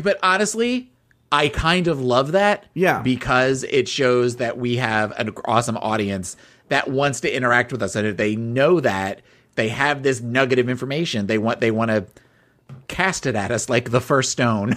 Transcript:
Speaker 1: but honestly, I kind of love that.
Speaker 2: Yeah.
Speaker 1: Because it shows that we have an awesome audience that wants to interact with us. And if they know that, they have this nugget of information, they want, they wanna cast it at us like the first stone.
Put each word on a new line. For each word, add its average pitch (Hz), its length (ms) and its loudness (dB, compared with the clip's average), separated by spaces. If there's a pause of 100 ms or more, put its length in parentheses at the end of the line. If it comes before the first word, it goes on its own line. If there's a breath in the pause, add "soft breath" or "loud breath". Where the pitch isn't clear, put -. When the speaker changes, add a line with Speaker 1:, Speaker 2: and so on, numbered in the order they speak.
Speaker 1:
but 196 200 0
honestly, 220 680 0 (400)
I 147 180 4
kind 170 400 2
of 147 120 0
love 131 320 2
that. 202 420 2
Speaker 2:
Yeah. 156 280 2
Speaker 1:
Because 127 600 0
it 131 240 0
shows 123 480 2
that 120 220 -4
we 123 180 -2
have 110 420 0
an 110 160 -4 (100)
awesome 117 320 0
audience 98 600 -4 (320 soft breath)
that 139 200 0
wants 139 320 0
to - 140 -4
interact 120 380 2
with 110 100 -4
us. 95 140 -4
And 107 100 0
if 104 100 -4
they 107 200 0
know 131 440 2
that, 98 400 -2 (360 soft breath)
they 110 120 0
have 139 360 -2
this 131 160 0
nugget 123 400 0
of 120 100 2
information, 127 560 -4
they 110 100 0
want, 113 240 -2
they 113 120 2
wanna 110 340 0 (800 soft breath)
cast 180 400 -2
it 123 80 0
at 101 160 -2
us 113 180 -2
like 120 220 0
the 120 100 2
first 131 320 2
stone. 113 440 0